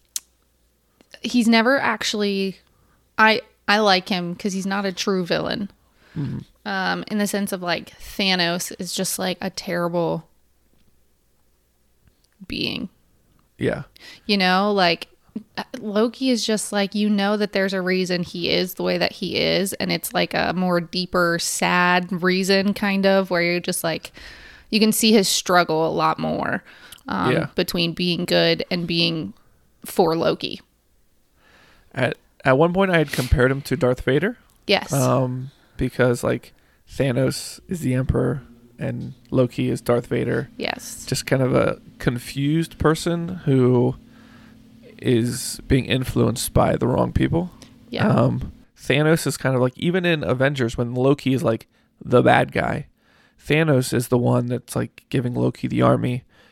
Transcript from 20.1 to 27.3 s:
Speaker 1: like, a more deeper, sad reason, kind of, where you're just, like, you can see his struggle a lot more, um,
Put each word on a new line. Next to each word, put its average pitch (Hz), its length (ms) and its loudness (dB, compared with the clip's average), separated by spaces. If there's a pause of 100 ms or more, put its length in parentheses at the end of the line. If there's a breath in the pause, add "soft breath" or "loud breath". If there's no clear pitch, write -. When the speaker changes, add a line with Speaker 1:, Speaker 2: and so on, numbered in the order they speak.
Speaker 1:
like, 175 200 -2
a 165 200 0
more 180 280 0
deeper, 175 580 -2
sad 180 840 0
reason, 190 520 2
kind 196 320 0
of, 196 240 4
where 175 120 0
you're 175 200 0
just, - 220 -4
like, 165 280 -6 (580 loud breath)
you 214 120 4
can 220 100 4
see 220 220 4
his 196 160 4
struggle 165 580 2
a 160 60 -2
lot 160 260 0
more, 156 440 -4 (440 loud breath)
um, 180 240 -2